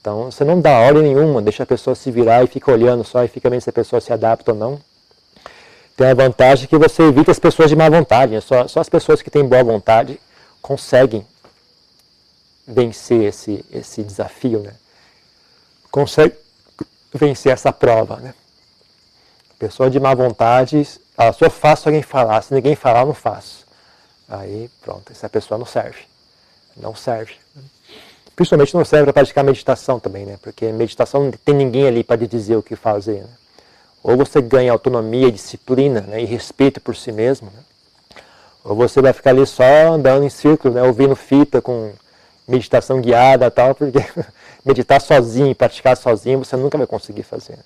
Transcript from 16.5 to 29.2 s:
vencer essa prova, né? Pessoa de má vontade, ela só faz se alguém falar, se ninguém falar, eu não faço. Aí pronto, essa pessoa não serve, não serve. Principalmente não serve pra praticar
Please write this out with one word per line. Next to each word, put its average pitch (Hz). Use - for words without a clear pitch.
vencer 143
essa 127
prova, 110
né? 123
Pessoa 131
de 131
má 135
vontade, 127
ela 117
só 165
faz 151
se -
alguém 151
falar, 110
se -
ninguém 135
falar, 120
eu 131
não 147
faço. -
Aí 104
pronto, -
essa 110
pessoa 107
não 120
serve, -
não 110
serve. 113
Principalmente 151
não 170
serve 151
pra 139
praticar 139